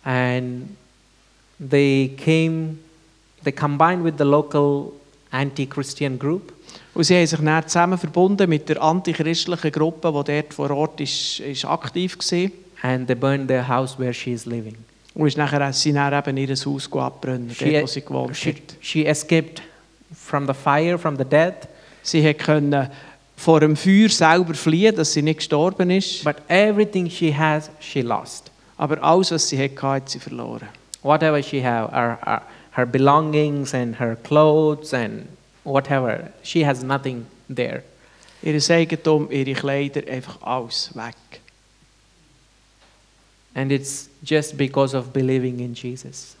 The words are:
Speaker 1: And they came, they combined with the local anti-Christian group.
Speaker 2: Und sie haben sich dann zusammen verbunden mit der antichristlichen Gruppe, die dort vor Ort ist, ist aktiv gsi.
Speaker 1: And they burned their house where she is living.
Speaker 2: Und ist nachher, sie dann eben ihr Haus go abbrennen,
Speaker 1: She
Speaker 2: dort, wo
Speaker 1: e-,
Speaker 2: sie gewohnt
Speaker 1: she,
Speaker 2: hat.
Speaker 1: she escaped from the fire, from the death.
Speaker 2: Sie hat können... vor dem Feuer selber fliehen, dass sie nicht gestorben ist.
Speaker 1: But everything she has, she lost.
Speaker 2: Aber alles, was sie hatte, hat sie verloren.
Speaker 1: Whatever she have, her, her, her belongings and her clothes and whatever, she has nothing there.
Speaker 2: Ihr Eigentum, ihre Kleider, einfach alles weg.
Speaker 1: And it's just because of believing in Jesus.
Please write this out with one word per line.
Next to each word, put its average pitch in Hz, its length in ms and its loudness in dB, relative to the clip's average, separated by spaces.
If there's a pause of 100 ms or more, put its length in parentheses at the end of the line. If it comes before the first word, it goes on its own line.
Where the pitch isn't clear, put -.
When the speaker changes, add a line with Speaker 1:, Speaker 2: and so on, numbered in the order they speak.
Speaker 1:
And 127 720 -2 (840)
they 135 580 2
came, 160 600 0 (680)
they 143 80 -2
combined 156 520 2
with 165 140 0
the 147 60 2
local 143 720 2 (380)
anti-Christian 135 880 -4
group. 165 340 -4 (400)
Speaker 2:
Und 170 100 0
sie 180 120 4
haben 170 120 6
sich 156 120 -2
dann 156 280 2
zusammen 175 300 2
verbunden 180 520 2
mit 147 200 0
der 151 120 0
antichristlichen 165 920 0
Gruppe, 160 400 0
die 143 200 -2
dort 147 220 -4
vor 143 180 -4
Ort 151 280 -2
ist, - 400 -6
ist 135 260 -8
aktiv 165 520 -4
gsi. 180 340 -2 (300)
Speaker 1:
And 127 260 -2
they 127 80 0
burned 135 320 -2
their 127 200 0
house 131 300 -2
where 127 160 -4
she - 200 -8
is 113 120 -8
living. 113 300 -10 (380)
Speaker 2:
Und 156 140 0
ist 139 100 0
nachher, 143 360 0
sie 147 200 0
dann 143 200 2
eben 143 240 -2
ihr 135 180 -2
Haus 135 340 -6
go 139 100 -4
abbrennen, 127 500 -6
Speaker 1:
She 139 220 -2
Speaker 2:
dort, 151 100 4
wo - 40 -2
Speaker 1:
e-, - 20 -8
Speaker 2:
sie 135 140 -8
gewohnt 131 360 -6
Speaker 1:
she, 160 140 -4
Speaker 2:
hat. - 280 -14
Speaker 1:
she 156 260 -2
escaped 156 580 0 (500)
from 143 320 -4
the 135 80 -2
fire, 156 440 2
from 156 200 -2
the 131 80 -2
death. 160 420 2 (360)
Speaker 2:
Sie 156 240 4
hat 147 100 2
können... 143 500 2 (500)
vor 160 240 6
dem 156 160 4
Feuer 196 320 6
selber 165 460 4
fliehen, 185 400 4
dass 156 180 0
sie 147 80 0
nicht 156 160 0
gestorben 180 540 0
ist. 190 320 -2
Speaker 1:
But 151 140 0 (120)
everything 202 600 2
she 165 240 0
has, 151 360 2 (100)
she - 220 -4
lost. - 500 -6 (260)
Speaker 2:
Aber 147 240 -2
alles, 175 300 4
was 160 160 0
sie 139 100 -4
hatte, 135 240 -2
hat 135 280 -2
sie 127 100 -10
verloren. 117 480 -12 (360)
Speaker 1:
Whatever 151 380 2
she 139 220 -4
have, 117 280 0
her, 117 340 0
her, 110 160 -2 (300)
her 127 140 0
belongings 143 880 2
and 120 260 -4
her 113 240 -2
clothes 151 680 2
and 110 340 -6 (360)
whatever, 135 680 -2 (120)
she 160 220 0
has 127 180 0
nothing 131 440 -4 (200)
there. 123 360 -6 (580)
Speaker 2:
Ihr 151 180 -2 (100)
Eigentum, 160 600 2
ihre 135 220 -2
Kleider, 139 480 -4 (100)
einfach - 300 -12
alles 120 540 -6
weg. 117 200 -12 (2500)
Speaker 1:
And 135 160 -2
it's - 380 -4 (140)
just 151 340 -2
because 135 380 0
of 127 180 -6
believing 127 460 0
in 123 140 -8
Jesus. 127 680 -14